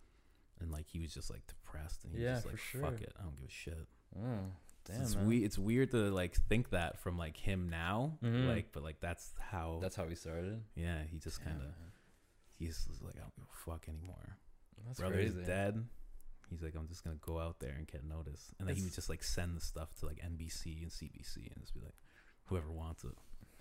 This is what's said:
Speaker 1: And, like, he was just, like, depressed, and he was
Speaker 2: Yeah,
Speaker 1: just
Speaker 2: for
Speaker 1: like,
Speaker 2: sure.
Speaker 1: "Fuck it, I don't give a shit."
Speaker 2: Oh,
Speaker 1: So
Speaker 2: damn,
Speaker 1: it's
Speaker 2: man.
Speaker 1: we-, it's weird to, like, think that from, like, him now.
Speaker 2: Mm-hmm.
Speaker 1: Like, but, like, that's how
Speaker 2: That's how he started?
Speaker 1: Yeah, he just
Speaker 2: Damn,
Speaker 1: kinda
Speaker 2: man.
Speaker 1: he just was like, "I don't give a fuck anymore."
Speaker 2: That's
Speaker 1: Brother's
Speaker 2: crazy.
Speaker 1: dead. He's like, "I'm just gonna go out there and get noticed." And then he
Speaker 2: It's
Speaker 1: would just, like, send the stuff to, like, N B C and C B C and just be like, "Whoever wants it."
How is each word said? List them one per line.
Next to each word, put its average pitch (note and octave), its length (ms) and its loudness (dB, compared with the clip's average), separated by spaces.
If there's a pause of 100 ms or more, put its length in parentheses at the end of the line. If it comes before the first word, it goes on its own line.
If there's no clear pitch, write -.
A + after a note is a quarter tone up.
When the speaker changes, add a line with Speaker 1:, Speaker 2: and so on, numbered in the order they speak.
(600)
Speaker 1:
And, E2+ 120 -2
like, D#2 160 -4
he E2+ 120 -4
was E2 140 -2
just, - 160 -2
like, - 180 -6
depressed, - 560 -6
and - 100 -6
he F2 60 0
was A#2 40 4
Speaker 2:
Yeah, B2 100 4
Speaker 1:
just A#2+ 120 0
Speaker 2:
for - 60 -4
Speaker 1:
like, A2+ 80 -4
Speaker 2:
sure. - 220 -4
Speaker 1:
"Fuck B2+ 200 0
it, - 180 -6
I G2+ 40 -6
don't D#2 120 -4
give C2+ 100 -10
a - 60 -10
shit." D#2+ 360 -6 (280)
Speaker 2:
Oh, G2 360 0 (340)
Speaker 1:
So E2+ 80 -8
Speaker 2:
damn, A#2+ 80 0
Speaker 1:
it's A#2 140 4
Speaker 2:
man. G2+ 120 8
Speaker 1:
we-, A#2+ 160 10
it's G#2 140 2
weird A#2 340 6
to, G#2 200 6
like, F2+ 240 2
think A#2 360 8
that E2+ 280 2
from, F2 180 0
like, E2 200 -4
him F#2 320 2
now. G2+ 520 2
Speaker 2:
Mm-hmm. A#2+ 260 4
Speaker 1:
Like, - 240 2
but, C#2+ 120 -4
like, D#2 160 -6
that's - 400 -2
how E2 420 0
Speaker 2:
That's F#2 140 0
how F2 120 0
he E2 80 -2
started? F2+ 480 -2 (120)
Speaker 1:
Yeah, E2+ 280 0
he D#2 160 -4
just - 200 -4
Speaker 2:
Damn, - 140 -4
Speaker 1:
kinda C#2+ 120 -4
Speaker 2:
man. E2 260 -10 (640)
Speaker 1:
he E2 100 -2
just - 220 2
was - 120 -4
like, - 160 -8
"I - 40 -12
don't - 140 -12
give - 100 -14
a - 100 -18
fuck E2 320 -6
anymore." F2 500 -8 (480)
Speaker 2:
That's B2 140 -8
Speaker 1:
Brother's F#2+ 340 4
Speaker 2:
crazy. F2+ 120 -2
Speaker 1:
dead. G2+ 420 2 (640)
He's E2 120 -4
like, D#2+ 140 -4
"I'm D#2+ 120 -4
just E2+ 160 -10
gonna D#2+ 120 -4
go E2 240 -4
out E2 200 -4
there C2 140 -4
and D2+ 140 -6
get D2 160 -8
noticed." D2+ 560 -6
And F#2+ 80 0
then E2+ 80 2
he F#2+ 60 0
Speaker 2:
It's F2+ 100 0
Speaker 1:
would - 40 -6
just, - 140 -2
like, D#2+ 140 -2
send F2 320 2
the D#2+ 60 -4
stuff - 340 -4
to, - 100 -2
like, D#2 160 0
N E2 140 0
B D#2+ 140 -2
C D#2+ 340 -2
and E2+ 80 -4
C - 160 -4
B - 160 -10
C - 260 -2
and - 120 -10
just F#2+ 120 -2
be - 60 0
like, - 160 -8 (500)
"Whoever E2+ 260 2
wants D#2+ 340 -4
it." - 120 -6 (440)